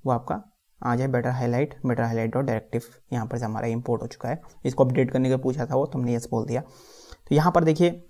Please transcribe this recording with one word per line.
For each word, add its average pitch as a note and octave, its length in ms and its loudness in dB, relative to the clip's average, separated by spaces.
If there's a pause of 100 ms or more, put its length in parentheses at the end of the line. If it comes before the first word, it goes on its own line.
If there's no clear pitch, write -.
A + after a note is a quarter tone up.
वो B2+ 60 2
आपका D#3 300 -2 (400)
आ A#2+ 140 0
जाए C3 120 0
बेटर B2 200 2
हाईलाइट, B2+ 460 0 (120)
better A#2 180 2
highlight A2+ 280 0
dot C3+ 140 0
directive। A#2 380 -2 (280)
यहाँ A#2 140 -2
पर B2+ 120 -6
से A#2+ 60 -4
हमारा A2 220 -4
इंपोर्ट A#2 360 -2
हो A#2 40 -8
चुका - 220 -8
है, D3 120 -4 (240)
इसको C3 200 2
अपडेट B2+ 260 2
करने C3 200 2
का C3 60 4
पूछा C3 300 -2
था B2+ 100 -2
वो, C#3 100 2
तो - 120 -8
हमने A#2+ 160 0
यस A#2 160 -4
बोल A2 160 -2
दिया। A#2+ 140 -2 (680)
तो C#3+ 60 2
यहाँ D#3+ 180 4
पर E3+ 120 4
देखिए E3+ 460 2